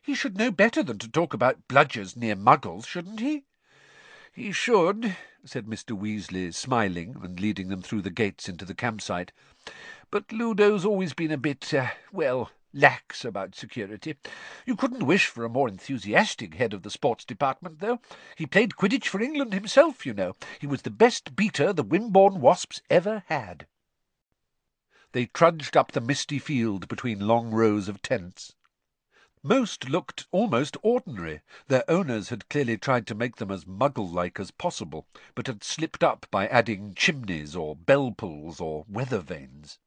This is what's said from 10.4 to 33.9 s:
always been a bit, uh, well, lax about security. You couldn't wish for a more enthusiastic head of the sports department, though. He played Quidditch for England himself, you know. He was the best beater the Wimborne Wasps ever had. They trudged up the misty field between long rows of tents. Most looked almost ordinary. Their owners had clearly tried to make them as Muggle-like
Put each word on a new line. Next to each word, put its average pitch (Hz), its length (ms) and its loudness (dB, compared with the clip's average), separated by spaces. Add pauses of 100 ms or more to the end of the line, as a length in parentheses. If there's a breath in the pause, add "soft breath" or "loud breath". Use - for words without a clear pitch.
always 190 300 0
been 160 180 -2
a 151 60 -2
bit, 135 340 -4
uh, 135 160 0 (240 loud breath)
well, 131 380 -2 (220)
lax - 520 4
about 98 300 -6
security. 107 640 -10 (500 loud breath)
You 240 100 -2
couldn't 247 300 -2
wish 180 200 4
for - 180 -6
a 117 40 -2
more 120 200 2
enthusiastic 113 840 -2
head 98 200 0
of 98 80 -10
the 101 80 -12
sports - 340 -2
department, 143 560 -6
though. 233 200 -4 (360 loud breath)
He - 100 -8
played 196 300 2
Quidditch 202 320 0
for 196 140 -2
England 269 320 -2
himself, 247 500 4
you 135 80 -4
know. 95 240 -2 (240 loud breath)
He - 60 -10
was 139 160 -4
the - 80 -8
best 139 440 2
beater 185 380 0
the 170 100 -2
Wimborne 196 580 6
Wasps 147 500 4
ever 190 360 2
had. 101 400 -8 (1500 soft breath)
They 123 140 0
trudged 165 500 4
up 143 160 4
the 135 100 -2
misty 139 360 -2
field 113 500 -2
between 110 380 -4
long 117 240 2
rows 107 380 2
of 101 140 -10
tents. 92 500 -6 (920 soft breath)
Most 208 460 0
looked - 440 -4
almost 170 500 0
ordinary. 113 580 -2 (280 loud breath)
Their 127 200 2
owners 139 420 0
had 107 180 -10
clearly 120 280 0
tried 120 300 0
to - 80 -8
make 113 220 -4
them 104 140 -8
as 95 140 -6
Muggle-like 92 760 -2